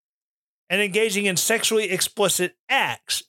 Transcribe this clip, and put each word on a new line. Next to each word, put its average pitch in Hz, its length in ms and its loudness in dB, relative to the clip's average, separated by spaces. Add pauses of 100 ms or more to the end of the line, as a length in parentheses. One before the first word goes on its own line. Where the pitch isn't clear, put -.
(680)
and 185 100 0
engaging 208 460 0
in 185 120 0
sexually 220 520 0
explicit 185 680 0 (140)
acts 208 600 -2